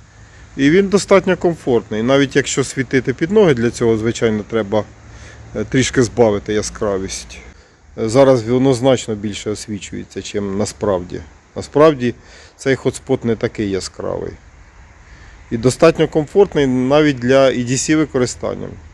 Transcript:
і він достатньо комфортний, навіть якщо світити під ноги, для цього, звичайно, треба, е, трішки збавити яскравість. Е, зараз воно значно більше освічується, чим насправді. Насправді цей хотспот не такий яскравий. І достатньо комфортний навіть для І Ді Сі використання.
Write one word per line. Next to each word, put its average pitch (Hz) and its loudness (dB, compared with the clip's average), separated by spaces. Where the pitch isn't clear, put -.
і 139 4
він 196 4
достатньо 185 2
комфортний, 117 -2
навіть 135 2
якщо 139 0
світити 131 -2
під 170 -4
ноги, 202 4
для 117 0
цього, 113 0
звичайно, 110 -2
треба, 107 -2
е, 107 -4
трішки 131 0
збавити 107 2
яскравість. 98 -6
Е, 113 -4
зараз 131 6
воно 127 2
значно 117 0
більше 101 -8
освічується, 98 -10
чим 101 -6
насправді. 90 -4
Насправді 127 2
цей 135 -2
хотспот - -4
не 113 0
такий 110 -4
яскравий. 92 -6
І 123 -4
достатньо 147 2
комфортний 156 0
навіть 131 2
для 131 4
І 123 -2
Ді 127 -4
Сі 156 -2
використання. 117 -4